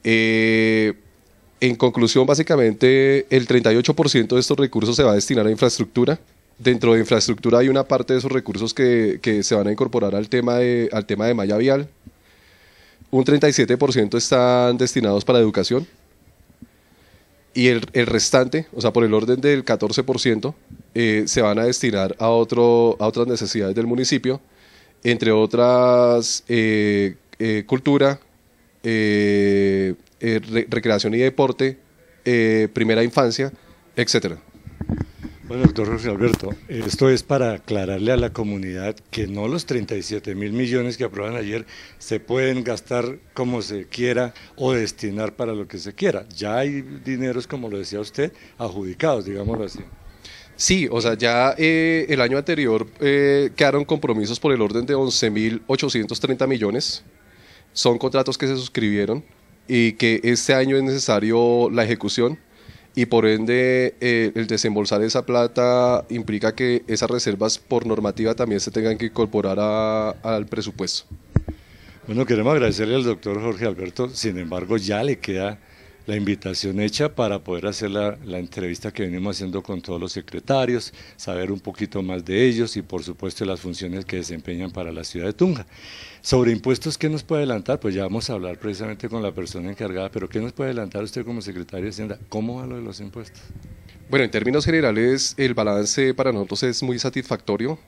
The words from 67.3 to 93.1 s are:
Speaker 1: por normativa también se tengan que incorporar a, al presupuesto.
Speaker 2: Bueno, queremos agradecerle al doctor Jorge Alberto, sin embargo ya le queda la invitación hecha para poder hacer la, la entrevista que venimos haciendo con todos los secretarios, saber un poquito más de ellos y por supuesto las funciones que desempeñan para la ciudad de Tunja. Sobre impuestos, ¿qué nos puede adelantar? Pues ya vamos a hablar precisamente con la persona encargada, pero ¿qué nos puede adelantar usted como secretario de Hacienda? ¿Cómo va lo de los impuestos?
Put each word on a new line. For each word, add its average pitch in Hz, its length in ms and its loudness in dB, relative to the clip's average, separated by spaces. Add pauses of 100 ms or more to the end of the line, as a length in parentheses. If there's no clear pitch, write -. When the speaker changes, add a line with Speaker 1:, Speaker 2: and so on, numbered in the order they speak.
Speaker 1:
por 117 300 -2
normativa 110 480 -2
también 110 260 -2
se 107 100 -8
tengan 110 280 -2
que 117 80 -4
incorporar 104 520 -2
a, 107 520 0
al 110 340 -4
presupuesto. 101 640 -8 (1000)
Speaker 2:
Bueno, 117 200 -2
queremos 117 260 2
agradecerle 110 440 0
al 131 80 0
doctor 104 360 -4
Jorge 110 240 -6
Alberto, 95 460 -6
sin 110 260 -6
embargo 90 400 -4
ya 104 260 -4
le 139 160 -2
queda 101 400 -6 (460)
la 104 120 -6
invitación 98 640 -4
hecha 143 340 -2
para 101 300 -2
poder 87 220 -8
hacer 104 260 -6
la, 104 320 -4
la 90 160 -10
entrevista 90 500 -10
que - 140 -8
venimos 90 320 -6
haciendo 92 260 -8
con 92 180 -10
todos 87 200 -10
los 90 100 -10
secretarios, 123 840 -4 (220)
saber 92 380 -8
un 95 80 -6
poquito 101 420 -8
más 92 220 -8
de 95 200 0
ellos 117 320 0
y 98 60 -6
por 82 220 -10
supuesto 92 400 -10
las 92 160 -6
funciones 90 440 -10
que 92 120 -8
desempeñan 87 560 -10
para 87 180 -10
la 82 140 -12
ciudad 87 220 -8
de 107 60 -4
Tunja. 160 320 0 (560)
Sobre 123 300 2
impuestos, 127 480 -2
¿qué 156 100 -2
nos 151 140 -4
puede 151 200 -4
adelantar? 123 360 -4
Pues 98 160 -4
ya 98 80 -4
vamos 101 260 -6
a 135 40 -6
hablar 90 260 -8
precisamente 107 500 -10
con 113 140 -6
la 98 80 -4
persona 90 400 -10
encargada, 95 400 -8
pero 95 180 -8
¿qué 110 120 -6
nos 117 120 -8
puede 131 180 -6
adelantar 104 340 -8
usted 110 200 -10
como 117 160 -8
secretario 92 440 -10
de 107 60 -8
Hacienda? 98 280 -10 (100)
¿Cómo 113 280 -6
va 127 100 -12
lo 123 80 -12
de 120 80 -12
los 101 160 -14
impuestos? 104 420 -18 (720)